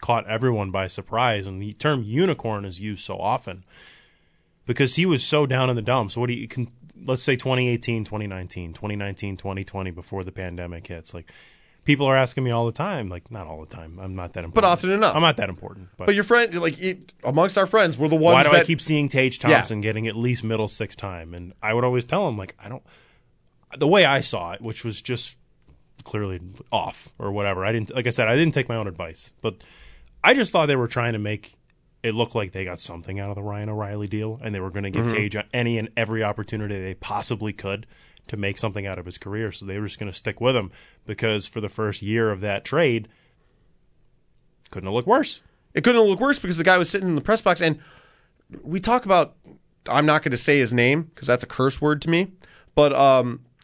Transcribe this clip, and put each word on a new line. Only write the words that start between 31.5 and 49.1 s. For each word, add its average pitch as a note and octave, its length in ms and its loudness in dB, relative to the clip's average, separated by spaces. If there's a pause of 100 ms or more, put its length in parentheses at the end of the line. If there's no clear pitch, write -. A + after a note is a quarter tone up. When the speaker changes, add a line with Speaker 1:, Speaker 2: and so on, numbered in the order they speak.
Speaker 1:
it A2 100 0
look A2+ 200 0
like G2+ 180 -2
they F#2+ 120 -8
got F2 140 -8
something E2+ 400 -8
out G2+ 120 -6
of G2+ 40 -6
the G2+ 80 -8
Ryan G#2 280 -6
O'Reilly G#2 360 -6
deal, A2 340 -6
and A2 140 -6
they G2 60 -4
were F#2 100 -6
gonna G2 200 -6
give A2+ 160 0
Speaker 2:
Mm-hmm. A2+ 100 0
Speaker 1:
Tage G#2 200 -2 (160)
any A#2 260 0
and A2 180 -6
every A2 260 -2
opportunity G#2 580 -4
they F#2+ 140 -8
possibly G#2+ 580 -6
could G2+ 340 -8 (420)
to A2 80 -8
make G2+ 200 -2
something G2+ 300 -6
out F#2 140 -8
of E2+ 60 -14
his F2+ 120 -14
career. G#2 320 -6
So - 160 -14
they G2 140 -6
were G#2 60 -4
just - 120 -10
gonna G2+ 140 -8
stick - 280 -8
with B2+ 140 4
him G2+ 160 0 (360)
because G#2+ 400 -2
for - 140 -8
the G#2 100 -6
first G#2+ 320 -6
year A2 280 0
of F#2+ 100 -6
that G2+ 240 -4
trade, C3 440 0 (1600)
couldn't F#2+ 160 -10
have G2 80 -4
looked B2 140 -2
worse. C#4 340 2 (320)
Speaker 2:
It D3+ 80 -2
couldn't A#3+ 180 6
have G#3+ 80 8
looked F#3+ 140 2
worse C#4 160 2
because F3+ 180 -4
the E3 80 -2
guy F#3 140 8
was E3 100 2
sitting F#3+ 200 -2
in E3+ 60 2
the C#3+ 60 2
press A3 220 0
box, F3+ 180 2
and D#3+ 180 2 (840)
we F3+ 180 -4
talk A#3+ 240 2
about, F3 300 4 (540)